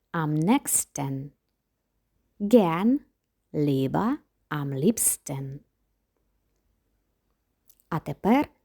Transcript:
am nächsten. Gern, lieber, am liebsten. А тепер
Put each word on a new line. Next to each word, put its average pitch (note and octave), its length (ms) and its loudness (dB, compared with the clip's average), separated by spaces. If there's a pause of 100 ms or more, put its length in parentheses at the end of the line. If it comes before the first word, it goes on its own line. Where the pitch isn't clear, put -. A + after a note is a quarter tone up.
(120)
am D#3+ 220 -2
nächsten. C#3+ 1000 -2 (1080)
Gern, G3+ 600 4 (540)
lieber, D3 640 0 (320)
am C#3+ 240 -6
liebsten. C#3 840 -2 (2250)
А D#3+ 100 -4
тепер A3+ 500 0 (160)